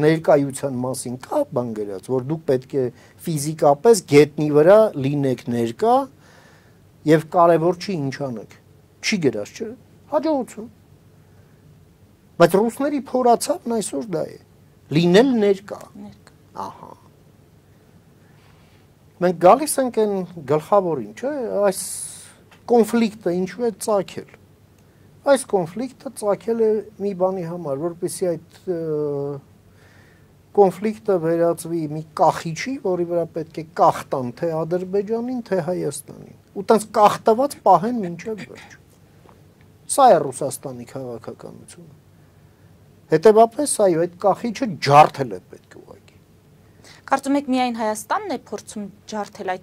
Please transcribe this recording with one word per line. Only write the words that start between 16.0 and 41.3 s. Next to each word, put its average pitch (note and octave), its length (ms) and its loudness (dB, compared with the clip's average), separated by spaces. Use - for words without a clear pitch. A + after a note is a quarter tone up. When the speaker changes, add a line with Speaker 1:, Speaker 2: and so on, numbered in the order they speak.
Speaker 1:
Ահա։ - 260 -18
Մենք F3+ 240 0
գալիս C4+ 400 4
ենք A#3 180 -2
այն G3+ 140 -2
գլխավորին, D#3 640 -2
չէ՞, C#4 180 -6
այս - 160 -6
կոնֆլիկտը G#3+ 680 0
ինչու F#3 320 -4
է G#3+ 40 -4
ծագել։ - 480 -4
Այս C4+ 240 2
կոնֆլիկտը G#3 580 -6
ծագել G#3+ 420 -2
է G#3+ 80 2
մի G3+ 160 -4
բանի F#3+ 320 -2
համար, D3+ 320 -6
որպեսզի F3 480 -6
այդ, - 260 -10
ը, E3+ 60 -4
կոնֆլիկտը G3 680 0
վերածվի E3+ 560 -2
մի D#3 60 -10
կախիչի, D#3+ 520 -2
որի F3 260 -2
վրա E3+ 140 -2
պետք D#3+ 240 -12
է D#3 60 -10
կախ D#3+ 180 4
տան B2 260 -4
թե E3+ 120 -2
Ադրբեջանին, G3+ 920 -4
թե F#3+ 160 0
Հայաստանին։ - 720 -10
Ու G3 140 -8
տենց G#3+ 160 2
կախ G#3 300 6
տված B3 400 2
պահեն G#3 400 4
մինչև F3+ 400 -10
վերջ։ - 320 -20
Սա C#4 80 6
է - 80 6
Ռուսաստանի C3 600 -10
քաղաքականությունը։ A#2+ 1000 -16